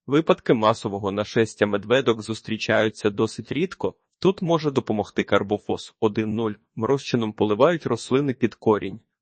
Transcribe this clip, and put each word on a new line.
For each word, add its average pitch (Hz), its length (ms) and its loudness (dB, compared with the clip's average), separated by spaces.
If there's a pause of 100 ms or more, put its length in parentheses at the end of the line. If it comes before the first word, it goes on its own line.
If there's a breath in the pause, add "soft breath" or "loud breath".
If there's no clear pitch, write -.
Випадки 151 480 2
масового 107 580 0
нашестя 104 540 0
медведок 107 560 0
зустрічаються 110 880 -2
досить 110 420 -4
рідко. 139 420 -4 (240)
Тут 190 240 0
може 160 280 0
допомогти 110 520 -2
карбофос 101 800 -2
один 110 340 0
нуль. 110 180 -2 (240)
Розчином 113 560 -2
поливають 117 540 2
рослини 127 480 0
під - 200 -2
корінь, 104 460 0 (220)